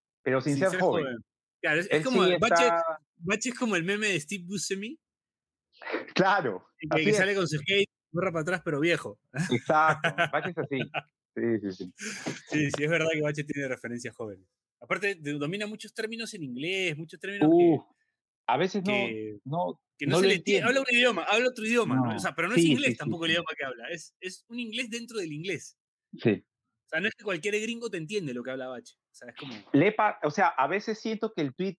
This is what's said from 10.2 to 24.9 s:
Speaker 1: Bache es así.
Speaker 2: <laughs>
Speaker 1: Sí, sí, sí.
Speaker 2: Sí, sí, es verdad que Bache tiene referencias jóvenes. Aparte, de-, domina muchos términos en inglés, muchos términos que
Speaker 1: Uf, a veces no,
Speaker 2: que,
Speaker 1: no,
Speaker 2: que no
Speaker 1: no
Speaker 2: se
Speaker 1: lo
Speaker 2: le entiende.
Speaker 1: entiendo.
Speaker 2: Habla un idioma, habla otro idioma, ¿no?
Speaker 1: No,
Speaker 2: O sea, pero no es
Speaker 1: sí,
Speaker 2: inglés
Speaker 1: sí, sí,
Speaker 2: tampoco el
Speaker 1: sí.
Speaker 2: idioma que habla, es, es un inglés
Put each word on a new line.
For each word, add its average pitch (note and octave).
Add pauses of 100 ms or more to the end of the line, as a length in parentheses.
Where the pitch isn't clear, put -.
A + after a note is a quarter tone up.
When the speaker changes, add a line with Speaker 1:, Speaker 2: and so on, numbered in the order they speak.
Speaker 1:
Bache D#3
es E3+
así. C#3
Speaker 2:
<laughs> - (260)
Speaker 1:
Sí, A2+ (200)
sí, G2
sí. F2+ (560)
Speaker 2:
Sí, D3+
sí, C#3+
es D3+
verdad D#3+
que D#3
Bache D3+
tiene C#3+
referencias A#2+
jóvenes. G2 (340)
Aparte, F#3+
de-, D3
domina E3
muchos G#3+
términos A3+
en F3
inglés, D#3+
muchos E3
términos F#3+
que E3+
Speaker 1:
Uf, C3 (600)
a B2+
veces F#3+
no, G#3
Speaker 2:
que, A2
Speaker 1:
no, E3+ (180)
Speaker 2:
que D3
no C#3
Speaker 1:
no D#3+
Speaker 2:
se F#3+
Speaker 1:
lo -
Speaker 2:
le G3+
entiende. G3
Speaker 1:
entiendo. A3
Speaker 2:
Habla C4+
un B3
idioma, A#3+
habla A3+
otro A3+
idioma, A#3
¿no? -
Speaker 1:
No, -
Speaker 2:
O -
sea, E3
pero E3
no G#3+
es E4+
Speaker 1:
sí, D#4+
Speaker 2:
inglés C4+
Speaker 1:
sí, -
sí, -
Speaker 2:
tampoco D#3+
el D#3+
Speaker 1:
sí. -
Speaker 2:
idioma E3+
que C#3+
habla, A#2+
es, -
es F#3
un A#3+
inglés A#3